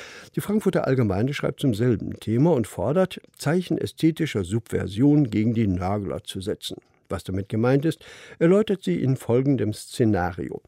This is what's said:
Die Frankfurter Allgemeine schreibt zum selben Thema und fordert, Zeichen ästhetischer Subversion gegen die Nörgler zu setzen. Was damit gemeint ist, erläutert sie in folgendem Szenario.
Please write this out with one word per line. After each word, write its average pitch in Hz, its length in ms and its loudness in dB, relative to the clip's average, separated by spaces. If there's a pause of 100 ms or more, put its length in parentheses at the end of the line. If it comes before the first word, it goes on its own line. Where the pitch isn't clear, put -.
(360)
Die 151 60 -4
Frankfurter 196 440 0
Allgemeine 123 480 2
schreibt - 280 -4
zum 131 120 2
selben 113 460 0
Thema 127 320 2
und 139 160 2
fordert, 156 540 -2 (160)
Zeichen 175 400 -2
ästhetischer 156 680 -2
Subversion 107 880 2
gegen 110 220 0
die 110 120 2
Nörgler 92 600 -2
zu - 160 -10
setzen. - 340 -8 (340)
Was 85 140 -6
damit 95 240 -6
gemeint 127 380 2
ist, 156 180 -2 (340)
erläutert 196 460 2
sie 180 180 -2
in 131 140 2
folgendem 120 580 0
Szenario. 90 960 -2